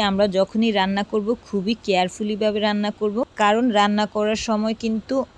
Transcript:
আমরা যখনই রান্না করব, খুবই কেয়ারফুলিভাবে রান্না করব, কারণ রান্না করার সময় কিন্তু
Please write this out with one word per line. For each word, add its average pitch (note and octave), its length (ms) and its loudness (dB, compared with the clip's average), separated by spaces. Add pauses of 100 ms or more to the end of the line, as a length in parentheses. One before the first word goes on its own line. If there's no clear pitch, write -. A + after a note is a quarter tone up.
আমরা G3 160 2 (120)
যখনই G#3+ 340 2
রান্না G3 400 0
করব, G#3+ 160 -2 (180)
খুবই G3+ 280 -2 (120)
কেয়ারফুলিভাবে G#3 840 0
রান্না G#3 320 0
করব, G#3+ 180 -2 (240)
কারণ G#3+ 240 4 (120)
রান্না G#3 280 4 (100)
করার G#3+ 320 0
সময় A3 360 -2
কিন্তু A3 320 -4 (220)